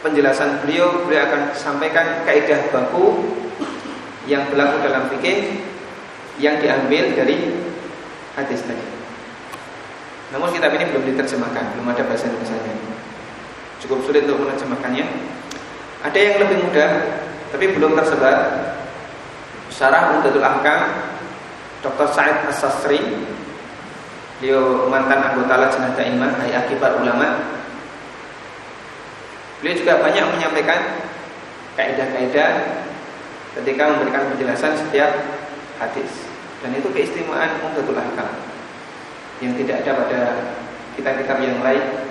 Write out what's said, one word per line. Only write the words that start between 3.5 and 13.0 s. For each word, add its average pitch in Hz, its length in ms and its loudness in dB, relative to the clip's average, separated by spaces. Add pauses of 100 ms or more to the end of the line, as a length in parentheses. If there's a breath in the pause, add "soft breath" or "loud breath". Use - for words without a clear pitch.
yang 139 240 2
berlaku 139 320 4
dalam 131 240 2
fikih - 560 0 (720)
yang 147 240 2
diambil 139 560 2
dari 147 400 2 (800)
hadis 135 240 -2
tadi. 113 240 -6 (1500)
Namun 170 160 0
kitab 165 240 4
ini - 160 2
belum 131 200 2
diterjemahkan, 120 640 -2
belum 120 160 -2
ada 123 120 0
bahasa - 240 0
Indonesianya. 113 480 -4 (1080)